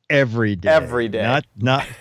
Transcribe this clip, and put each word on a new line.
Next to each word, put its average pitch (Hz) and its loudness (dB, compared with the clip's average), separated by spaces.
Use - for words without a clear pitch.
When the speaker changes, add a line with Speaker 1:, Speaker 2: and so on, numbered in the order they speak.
Speaker 1:
every 117 2
day. 90 -2
Speaker 2:
Every 123 2
day. 110 -4
Speaker 1:
Not, 131 0
not, 127 0